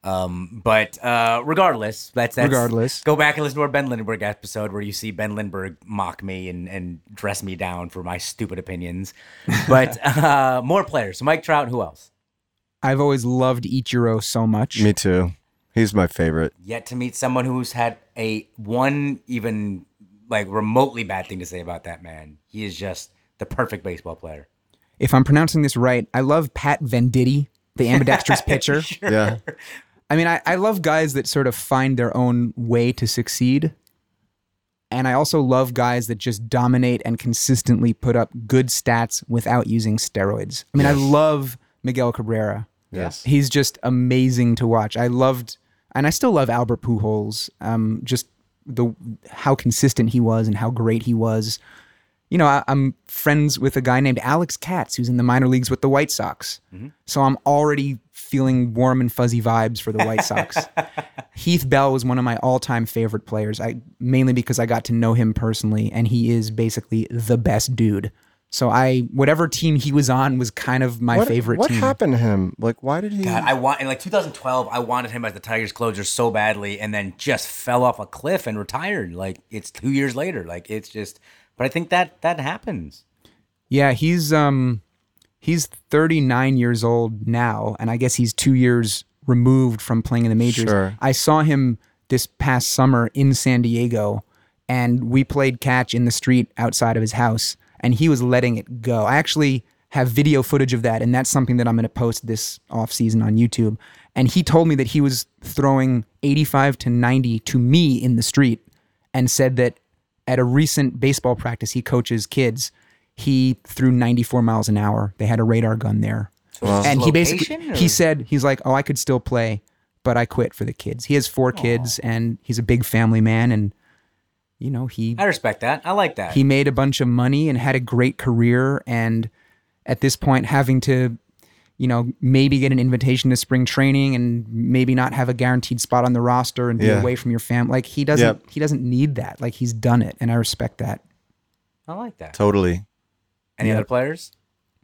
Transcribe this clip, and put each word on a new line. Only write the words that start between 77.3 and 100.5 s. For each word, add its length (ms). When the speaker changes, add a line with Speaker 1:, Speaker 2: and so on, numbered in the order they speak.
Speaker 1:
fell 360
off 140
a 80
cliff 400
and 120
retired. 560
Like, 260
it's 200
two 200
years 260
later. 280
Like, 240
it's 200
just, 320
but 80
I 40
think 220
that, 320
that 180
happens. 640
Speaker 2:
Yeah, 240
he's, 400
um, 500
he's 280
thirty-nine 880
years 260
old 460
now, 500
and 100
I 80
guess 200
he's 180
two 200
years 500
removed 520
from 220
playing 220
in 60
the 40
majors. 340
Speaker 3:
Sure. 300
Speaker 2:
I 140
saw 300
him 360
this 180
past 460
summer 420
in 180
San 300
Diego, 640
and 400
we 140
played 380
catch 340
in 100
the 60
street 480
outside 380
of 40
his 120
house, 440
and 140
he 140
was 140
letting 340
it 260
go. 220
I 120
actually 460
have 180
video 340
footage 300